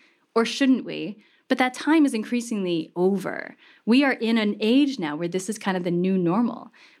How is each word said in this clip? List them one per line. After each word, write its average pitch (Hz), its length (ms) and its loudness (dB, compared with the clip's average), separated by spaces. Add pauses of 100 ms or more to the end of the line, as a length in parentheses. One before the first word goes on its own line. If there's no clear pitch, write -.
(340)
or 226 100 4
shouldn't 254 400 2
we? 165 380 -10 (260)
But 262 100 0
that 254 160 2
time 311 300 2
is 262 100 0
increasingly 208 800 -4
over. 185 640 -2 (300)
We 254 180 6
are 262 80 2
in 226 260 0
an 208 220 0
age 262 380 2
now 151 180 -4
where 170 120 -4
this 185 200 -6
is 208 100 -4
kind 185 180 -2
of 180 80 -4
the 180 60 -2
new 185 280 0
normal. 185 520 -2 (300)